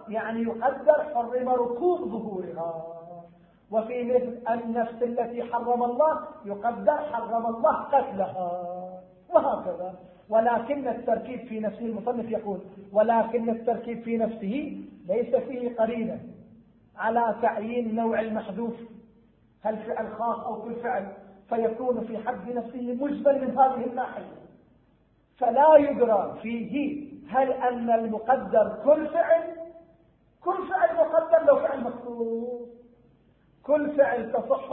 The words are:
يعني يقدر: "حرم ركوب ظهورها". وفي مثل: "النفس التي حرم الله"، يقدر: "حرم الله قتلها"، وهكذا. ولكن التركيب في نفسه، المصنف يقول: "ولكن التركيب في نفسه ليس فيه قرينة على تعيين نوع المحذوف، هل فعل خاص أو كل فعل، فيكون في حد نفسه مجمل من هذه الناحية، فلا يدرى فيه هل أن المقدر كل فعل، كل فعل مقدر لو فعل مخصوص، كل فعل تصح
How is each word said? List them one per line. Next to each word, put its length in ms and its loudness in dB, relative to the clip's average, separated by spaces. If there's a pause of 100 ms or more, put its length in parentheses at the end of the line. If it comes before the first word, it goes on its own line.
يعني 340 -4
يقدر: 720 2
"حرم 340 -2
ركوب 600 0
ظهورها". 760 -6 (840)
وفي 340 -2
مثل: 480 0
"النفس 500 -4
التي 400 -2 (100)
حرم 300 0
الله"، 380 2 (240)
يقدر: 520 0
"حرم 500 -4
الله 260 2
قتلها"، 1300 -2 (340)
وهكذا. 600 -2 (340)
ولكن 600 0
التركيب 520 -2
في 200 -10
نفسه، 260 -6
المصنف 440 -4
يقول: 280 -4 (340)
"ولكن 560 2
التركيب 540 -4
في 140 -2
نفسه 680 -4 (220)
ليس 300 0
فيه 400 -4
قرينة 440 -2 (760)
على 460 2
تعيين 520 -2
نوع 260 0
المحذوف، 540 -4 (880)
هل 140 -2
فعل 360 -6
خاص 320 -4
أو 180 -6
كل 120 -8
فعل، 380 -4 (360)
فيكون 520 0
في 180 -6
حد 300 -8
نفسه 520 -6
مجمل 400 2
من 180 -2
هذه 280 4
الناحية، 460 -8 (1080)
فلا 380 8
يدرى 640 4
فيه 640 -4 (240)
هل 240 2
أن 380 0
المقدر 920 2
كل 240 6
فعل، 340 4 (1000)
كل 260 -2
فعل 260 4
مقدر 500 4
لو 100 10
فعل 280 -2
مخصوص، 840 -6 (920)
كل 340 2
فعل 360 4
تصح 400 0